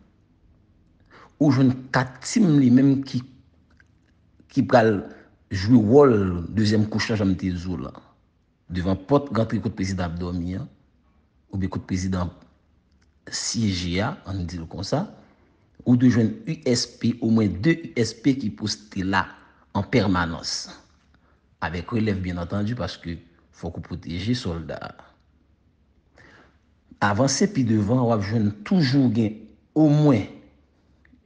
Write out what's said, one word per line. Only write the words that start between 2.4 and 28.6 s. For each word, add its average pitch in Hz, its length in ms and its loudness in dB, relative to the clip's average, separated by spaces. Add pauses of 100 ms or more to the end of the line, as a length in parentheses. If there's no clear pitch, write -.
lui-même 135 460 6
qui, - 200 -8 (1300)
qui 127 140 0
pral 110 460 4 (420)
jouer 101 260 4
rôle 104 720 4
deuxième 107 380 2
couche, 107 220 -4
là, 113 60 -2
j'aime 98 200 2
te 87 100 -4
dire 90 320 -4
là. 65 140 -10 (800)
Devant 90 260 -2
porte, 143 400 0
rentrée 110 240 -2
côté 95 160 -6
président 95 340 -4
dormi, 87 460 -6
hein, 127 120 -10 (840)
ou 101 60 -8
bien 92 120 -4
côté - 160 -10
président 92 460 -4 (960)
siégé, 92 760 -4 (220)
on 101 80 -8
dit 87 340 -8
comme 87 160 -12
ça, 175 320 -4 (720)
ou 123 100 4
de 123 140 4
jeunes 110 240 2 (140)
U 160 180 -6
S 120 220 -2
P, - 340 -4
au 113 80 0
moins 113 160 4
deux 101 280 0
U - 220 -10
S 113 180 -2
P 135 240 0
qui 107 120 -4
postent - 480 -8
là 95 300 -2 (480)
en 101 80 -2
permanence. 87 840 -2 (920)
Avec 87 300 -6
relève, 110 280 0
bien 90 180 -6
entendu, 98 360 -4
parce 87 240 -8
que 85 140 -12 (400)
faut - 180 -12
qu'on 82 120 -12
protège 87 460 -10
les 123 60 0
soldats. 82 640 -10 (2000)
Avancer 123 520 0
puis 131 120 0
devant, 113 440 2
on 117 60 2
va 104 360 0 (120)